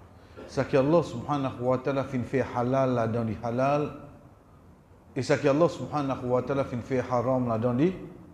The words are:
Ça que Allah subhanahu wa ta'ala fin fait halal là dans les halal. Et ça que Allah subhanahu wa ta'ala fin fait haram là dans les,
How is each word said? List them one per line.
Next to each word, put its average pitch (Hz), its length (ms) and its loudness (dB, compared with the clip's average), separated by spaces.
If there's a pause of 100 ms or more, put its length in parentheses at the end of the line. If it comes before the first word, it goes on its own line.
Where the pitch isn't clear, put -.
(480)
Ça 135 160 -2
que 147 140 0
Allah 151 260 4
subhanahu 131 580 -4
wa 127 180 2
ta'ala 135 260 -2
fin 131 180 -4
fait 123 220 0 (100)
halal 127 380 2
là 113 140 2
dans 117 160 -2
les 110 200 -4
halal. 131 480 0 (1200)
Et 131 60 -2
ça 139 160 2
que 120 100 0
Allah 147 200 6
subhanahu 135 580 -4
wa 123 160 2
ta'ala 139 220 0
fin 123 160 -6
fait 127 200 -2
haram 123 480 0
là 113 100 0
dans 120 160 0
les, 165 220 2 (380)